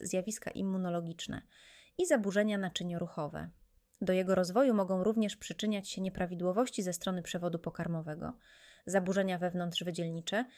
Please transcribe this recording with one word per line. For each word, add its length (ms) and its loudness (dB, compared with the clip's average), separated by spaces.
zjawiska 460 -4
immunologiczne 880 -4
i 80 2
zaburzenia 520 4
naczynioruchowe. 920 -4
Do 120 4
jego 220 4
rozwoju 380 6
mogą 300 2
również 320 2
przyczyniać 540 -4
się 120 -6
nieprawidłowości 840 0
ze 100 0
strony 280 -2
przewodu 380 -2
pokarmowego, 760 -4
zaburzenia 520 2
wewnątrzwydzielnicze 1080 -2